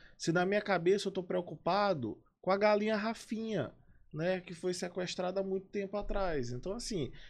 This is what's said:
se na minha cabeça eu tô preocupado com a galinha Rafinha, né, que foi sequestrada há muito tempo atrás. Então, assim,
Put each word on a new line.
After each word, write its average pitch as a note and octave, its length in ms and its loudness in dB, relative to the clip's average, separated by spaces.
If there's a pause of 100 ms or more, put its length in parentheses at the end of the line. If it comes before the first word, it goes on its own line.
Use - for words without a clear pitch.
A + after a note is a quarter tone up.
(180)
se - 140 0
na F3+ 140 4
minha G3+ 160 4
cabeça F#3+ 460 2
eu F#3 40 0
tô F3+ 120 -4
preocupado F3 1000 0 (200)
com F3+ 100 0
a G3 60 4
galinha G#3 400 4
Rafinha, G#3+ 760 -2 (420)
né, F3+ 280 0
que F3+ 120 -14
foi F3+ 200 -2
sequestrada F3+ 680 -2
há G3 40 0
muito F#3+ 240 -2
tempo G3+ 300 -4
atrás. F#3 540 0
Então, B2 220 -4
assim, G#3+ 380 -4 (180)